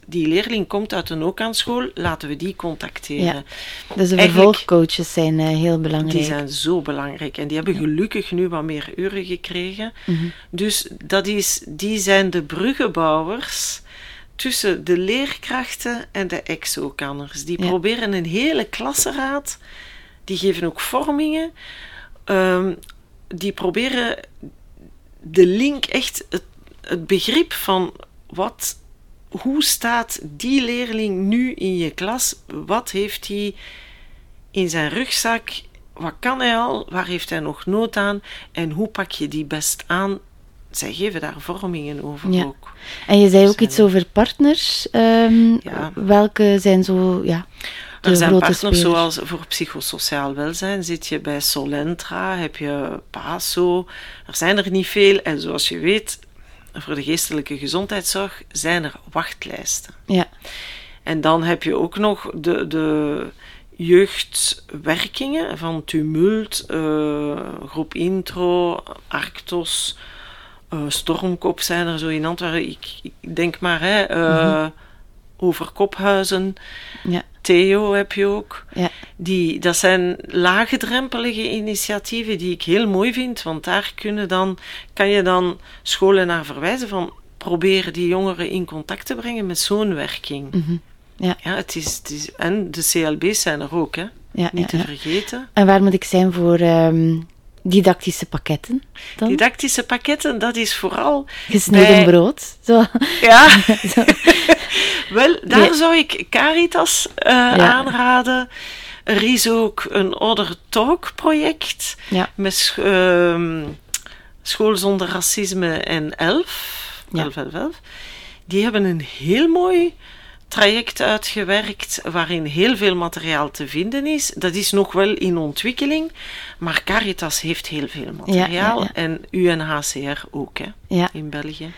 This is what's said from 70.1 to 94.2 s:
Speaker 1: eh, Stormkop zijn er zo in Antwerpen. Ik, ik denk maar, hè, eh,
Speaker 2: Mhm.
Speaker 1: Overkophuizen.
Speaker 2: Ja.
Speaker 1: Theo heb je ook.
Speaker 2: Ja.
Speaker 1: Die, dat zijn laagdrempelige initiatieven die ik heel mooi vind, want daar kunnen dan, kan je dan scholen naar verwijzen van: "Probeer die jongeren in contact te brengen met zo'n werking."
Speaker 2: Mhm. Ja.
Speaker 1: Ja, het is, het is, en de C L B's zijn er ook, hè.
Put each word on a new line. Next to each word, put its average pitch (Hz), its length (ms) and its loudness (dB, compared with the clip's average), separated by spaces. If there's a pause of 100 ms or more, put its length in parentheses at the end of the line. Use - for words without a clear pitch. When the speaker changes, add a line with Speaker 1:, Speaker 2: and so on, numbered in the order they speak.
Speaker 1:
eh, 165 180 -6
Stormkop 170 760 -4
zijn 175 260 -2
er 165 120 -4
zo 156 80 -6
in 156 180 -2
Antwerpen. 170 440 -4
Ik, - 180 -14 (140)
ik - 100 -14 (240)
denk 170 240 -2
maar, 170 220 0
hè, 196 220 2
eh, 160 580 2
Speaker 2:
Mhm. 156 80 -4 (680)
Speaker 1:
Overkophuizen. 190 1200 0 (480)
Speaker 2:
Ja. 175 200 -2 (180)
Speaker 1:
Theo 196 520 4
heb 202 200 -2
je 196 120 0
ook. 202 480 -4
Speaker 2:
Ja. 175 160 -2 (260)
Speaker 1:
Die, 175 440 -2
dat 175 180 0
zijn 185 380 4 (120)
laagdrempelige 233 1200 0
initiatieven 214 840 -4
die 175 160 -4
ik 170 100 -10
heel 208 240 2
mooi 202 260 2
vind, 247 300 -6
want 208 200 -8
daar 190 320 -2
kunnen 208 320 -6
dan, 185 300 0 (360)
kan 202 160 4
je 202 120 4
dan 180 380 2 (220)
scholen 190 460 2
naar 165 180 -2
verwijzen 170 420 -6
van: 196 260 -6 (240)
"Probeer 180 540 0
die 175 160 -2
jongeren 180 420 -2
in 180 160 -4
contact 160 400 -10
te 262 100 -6
brengen 233 300 -6
met 175 140 -4
zo'n 208 340 0
werking." 143 600 -8
Speaker 2:
Mhm. 170 220 0 (400)
Ja. 180 280 -2
Speaker 1:
Ja, 180 120 -4
het 185 200 -6
is, 151 220 -6
het - 120 -16
is, 147 220 -10
en 180 400 -2
de 165 100 -8 (100)
C - 20 2
L 156 240 0
B's 208 240 0
zijn 151 200 -2
er 143 140 -6
ook, 160 200 -2
hè. 170 100 -8 (260)